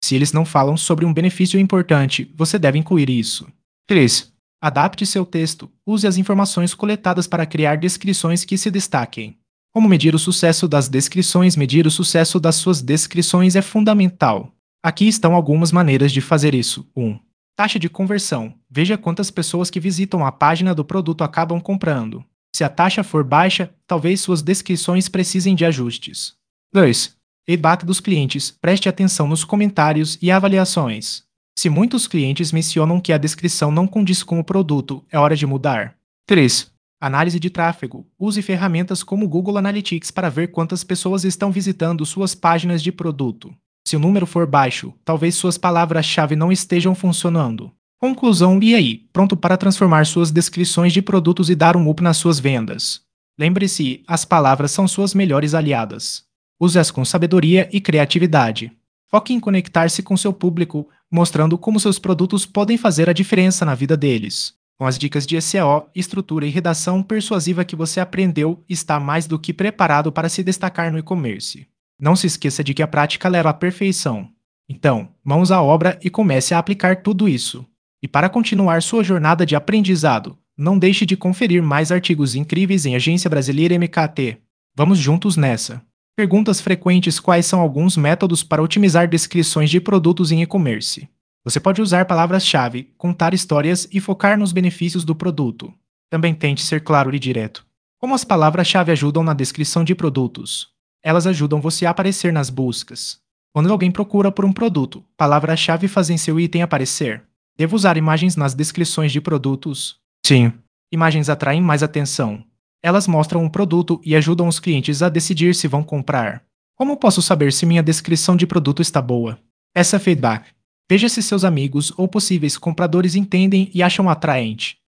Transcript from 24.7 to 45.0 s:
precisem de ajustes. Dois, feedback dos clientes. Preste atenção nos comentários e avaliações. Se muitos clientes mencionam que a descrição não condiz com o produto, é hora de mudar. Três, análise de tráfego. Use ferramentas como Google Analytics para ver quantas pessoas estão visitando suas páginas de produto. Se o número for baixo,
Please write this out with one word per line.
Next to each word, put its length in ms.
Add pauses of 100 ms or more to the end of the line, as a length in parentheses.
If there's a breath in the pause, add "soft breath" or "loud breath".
precisem 480
de 80
ajustes. 720 (380)
Dois, 440 (280)
feedback 400
dos 160
clientes. 500 (100)
Preste 280
atenção 400
nos 160
comentários 800
e 80
avaliações. 960 (340)
Se 100
muitos 380
clientes 460
mencionam 480
que 120
a 60
descrição 520
não 160
condiz 360
com 160
o 60
produto, 640
é 80
hora 160
de 120
mudar. 500 (300)
Três, 440 (300)
análise 400
de 100
tráfego. 560 (120)
Use 240
ferramentas 600
como 260
Google 300
Analytics 520
para 180
ver 240
quantas 320
pessoas 400
estão 260
visitando 540
suas 300
páginas 480
de 100
produto. 600 (320)
Se 80
o 60
número 260
for 200
baixo, 460 (120)